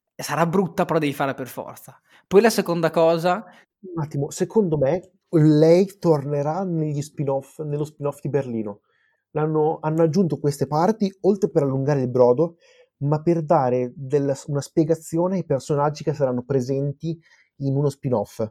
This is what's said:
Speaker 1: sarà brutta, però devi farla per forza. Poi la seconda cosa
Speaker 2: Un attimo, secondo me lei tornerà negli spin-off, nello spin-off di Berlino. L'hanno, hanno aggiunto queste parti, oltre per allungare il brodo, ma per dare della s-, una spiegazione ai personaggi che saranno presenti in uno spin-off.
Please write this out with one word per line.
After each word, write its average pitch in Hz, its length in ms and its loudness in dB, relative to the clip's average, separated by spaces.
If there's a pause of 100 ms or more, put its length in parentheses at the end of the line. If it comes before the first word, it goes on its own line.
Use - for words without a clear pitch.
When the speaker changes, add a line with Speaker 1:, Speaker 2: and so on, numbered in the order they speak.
(160)
Speaker 1:
sarà 151 320 -2
brutta, 180 380 0
però 160 140 -2
devi 147 140 -2
farla 139 200 -4
per 131 140 -10
forza. - 520 -16 (260)
Poi 190 160 6
la 226 80 6
seconda 170 420 0
cosa 170 520 2 (500)
Speaker 2:
Un 165 80 -6
attimo, 143 300 -6
secondo 175 460 0
me 147 340 -2 (260)
lei 160 600 6
tornerà 147 640 0
negli 156 380 -4
spin-off, 139 580 -6
nello 151 240 -4
spin-off 143 380 -8
di 143 80 -6
Berlino. 117 520 -4 (500)
L'hanno, 156 500 0
hanno 160 220 0
aggiunto 160 360 0
queste 143 260 -2
parti, 190 560 0
oltre 202 280 0
per 156 140 0
allungare 135 360 0
il 127 100 -2
brodo, 123 460 4 (440)
ma 147 220 -2
per 165 220 0
dare 127 500 2
della 139 400 -2
s-, - 140 -10
una 143 140 -4
spiegazione 165 720 -2
ai 175 100 -4
personaggi 147 600 -2
che 151 80 -2
saranno 127 300 -2
presenti 139 760 -4 (380)
in 139 180 -4
uno 143 140 0
spin-off. 120 600 -4